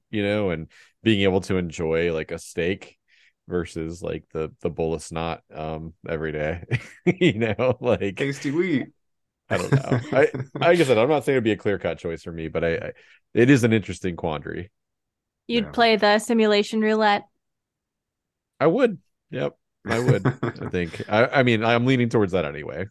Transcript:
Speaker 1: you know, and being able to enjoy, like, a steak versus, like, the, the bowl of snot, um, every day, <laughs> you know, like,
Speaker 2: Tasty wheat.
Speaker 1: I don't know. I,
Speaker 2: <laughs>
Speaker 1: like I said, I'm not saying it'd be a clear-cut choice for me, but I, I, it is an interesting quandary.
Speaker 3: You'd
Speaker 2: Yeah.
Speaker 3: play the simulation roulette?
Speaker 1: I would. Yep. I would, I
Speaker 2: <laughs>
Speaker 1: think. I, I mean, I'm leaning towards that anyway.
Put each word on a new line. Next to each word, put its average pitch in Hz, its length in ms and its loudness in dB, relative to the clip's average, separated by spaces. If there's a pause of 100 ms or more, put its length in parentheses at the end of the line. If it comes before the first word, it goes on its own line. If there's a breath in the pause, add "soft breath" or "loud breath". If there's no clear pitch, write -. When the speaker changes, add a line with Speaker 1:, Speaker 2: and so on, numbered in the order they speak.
(120)
Speaker 1:
you 104 120 -2
know, 101 280 -2
and 80 160 -6 (360 soft breath)
being 107 180 4
able 95 200 4
to 95 160 -2
enjoy, 82 560 -2
like, 78 180 -6
a 82 80 -8
steak - 580 -6 (500 soft breath)
versus, 85 560 -6
like, 80 280 -8
the, 78 300 -6
the 87 80 -4
bowl 80 240 -4
of 78 80 -6
snot, 82 400 -8 (120)
um, 78 400 -10 (140)
every 80 240 -4
day, 78 320 -6 (260)
<laughs> - 160 -14
you 175 280 2
know, 113 480 0
like, 101 360 0
Speaker 2:
Tasty 139 340 -4
wheat. 165 380 -2 (600)
Speaker 1:
I 107 80 0
don't 90 160 -2
know. 135 280 2 (100)
I, 139 160 4 (160)
Speaker 2:
<laughs> - 160 -20
Speaker 1:
like 170 200 4
I 160 40 6
said, 127 160 4
I'm 123 100 4
not 147 160 0
saying 139 100 2
it'd 123 80 2
be 107 100 2
a 95 40 -2
clear-cut 90 400 -2
choice 82 240 -8
for 90 100 -14
me, 82 180 -8
but 80 140 -4
I, 82 120 0
I, 82 160 -8 (420 soft breath)
it 120 160 6
is 131 140 6
an 113 100 4
interesting 92 420 -2
quandary. 82 540 -8 (760)
Speaker 3:
You'd 233 180 0
Speaker 2:
Yeah. - 60 -12
Speaker 3:
play 233 240 4
the 208 240 4
simulation 220 600 2
roulette? 214 420 2 (1400)
Speaker 1:
I 143 80 4
would. 220 320 2 (320)
Yep. 139 260 -6 (300)
I 113 120 0
would, 110 300 2 (320)
I 95 60 -8
Speaker 2:
<laughs> - 0 -
Speaker 1:
think. 87 400 -6
I, 110 200 4
I 131 160 2
mean, 113 200 2
I'm 120 220 2
leaning 123 240 2
towards 104 240 2
that 87 120 0
anyway. 76 460 -8